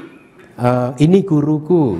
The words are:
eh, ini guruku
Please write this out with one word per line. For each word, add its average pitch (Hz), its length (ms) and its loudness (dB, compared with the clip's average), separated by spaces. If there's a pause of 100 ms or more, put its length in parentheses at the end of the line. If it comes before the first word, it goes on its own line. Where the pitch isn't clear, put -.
(560)
eh, 123 340 0 (140)
ini 190 240 2
guruku 151 720 0